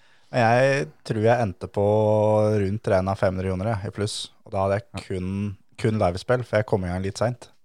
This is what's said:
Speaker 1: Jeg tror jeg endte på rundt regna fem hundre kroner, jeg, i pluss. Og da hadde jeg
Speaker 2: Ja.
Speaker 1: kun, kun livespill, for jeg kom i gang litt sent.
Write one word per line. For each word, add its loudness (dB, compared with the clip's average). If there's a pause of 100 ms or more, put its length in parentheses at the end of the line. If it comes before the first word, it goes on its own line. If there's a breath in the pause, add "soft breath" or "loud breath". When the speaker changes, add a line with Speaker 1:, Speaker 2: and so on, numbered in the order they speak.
(320 soft breath)
Speaker 1:
Jeg 2 (180)
tror -2
jeg 4
endte -4
på -2 (760)
rundt -2
regna 2
fem 0
hundre -4
kroner, -4
jeg, -6
i -12
pluss. -4 (280)
Og -20
da -2
hadde 0
jeg -14
Speaker 2:
Ja. -12
Speaker 1:
kun, -6 (500)
kun 0
livespill, 0
for 0
jeg 0
kom 0
i -4
gang -4
litt -6
sent. -4 (160)